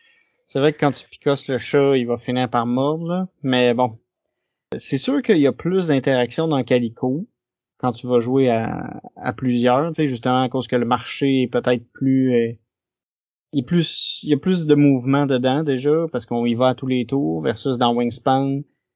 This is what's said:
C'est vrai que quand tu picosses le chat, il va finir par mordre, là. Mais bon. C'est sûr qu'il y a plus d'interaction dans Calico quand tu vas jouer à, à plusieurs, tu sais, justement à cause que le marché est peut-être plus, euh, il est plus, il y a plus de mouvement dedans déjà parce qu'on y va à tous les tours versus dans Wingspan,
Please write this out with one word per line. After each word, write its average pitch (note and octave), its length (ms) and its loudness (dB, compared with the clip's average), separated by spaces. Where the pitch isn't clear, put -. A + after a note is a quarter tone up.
C'est C3+ 120 -4
vrai D3+ 120 2
que D3+ 60 -12
quand C#3+ 140 2
tu - 160 -14
picosses - 400 -4
le C3 100 -2
chat, C#3 380 2
il B2 100 0
va A#2+ 100 -2
finir B2+ 320 -2
par A#2+ 180 0
mordre, D3 420 -2
là. F#3 200 -2
Mais B2 320 2
bon. A#2 240 0
C'est - 220 -4
sûr C4+ 240 0
qu'il G3 160 4
y C#3 100 4
a B2+ 40 2
plus F3+ 360 -2
d'interaction C3+ 580 0
dans C#3 160 0
Calico B2+ 640 -2
quand B2 140 -2
tu A#2 140 -12
vas B2 140 4
jouer B2+ 300 2
à, - 500 -4
à - 160 -6
plusieurs, B2 580 2
tu D#3 60 -8
sais, D#3 100 0
justement B2+ 360 0
à B2+ 60 0
cause B2+ 200 -4
que C3 80 0
le A#2+ 100 0
marché B2+ 560 0
est B2 60 0
peut-être B2 440 -2
plus, C3 400 2
euh, A#2 200 0
il C#3+ 80 0
est B2 60 -6
plus, - 560 -2
il D#3 80 -6
y D3 40 4
a C#3 40 -2
plus F3+ 280 -2
de D3 80 6
mouvement C#3 520 2
dedans C3 360 0
déjà D3 480 0
parce A#2+ 140 -6
qu'on A#2+ 220 -2
y A#2 80 0
va B2+ 140 2
à B2+ 60 2
tous B2+ 120 -8
les B2+ 180 0
tours D3+ 380 -2
versus C3 360 -2
dans A#2+ 160 2
Wingspan, C3+ 680 -2